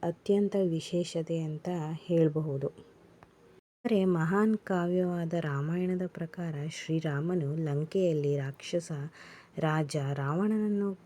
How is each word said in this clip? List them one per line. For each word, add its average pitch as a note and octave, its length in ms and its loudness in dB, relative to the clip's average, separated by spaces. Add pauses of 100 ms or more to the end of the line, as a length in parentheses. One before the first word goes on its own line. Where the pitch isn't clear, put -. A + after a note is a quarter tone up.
ಅತ್ಯಂತ G3+ 520 0 (140)
ವಿಶೇಷತೆ E3 680 -2
ಅಂತ D#3 300 -6 (220)
ಹೇಳಬಹುದು. D#3 760 2
ಆದರೆ - 1400 -4
ಮಹಾನ್ F#3+ 520 4
ಕಾವ್ಯವಾದ F3 760 0
ರಾಮಾಯಣದ E3+ 760 0
ಪ್ರಕಾರ E3+ 480 -6 (140)
ಶ್ರೀರಾಮನು D#3+ 840 -2
ಲಂಕೆಯಲ್ಲಿ D#3 840 2
ರಾಕ್ಷಸ C#3 540 -4 (680)
ರಾಜ D#3 400 0 (160)
ರಾವಣನನ್ನು G3+ 920 0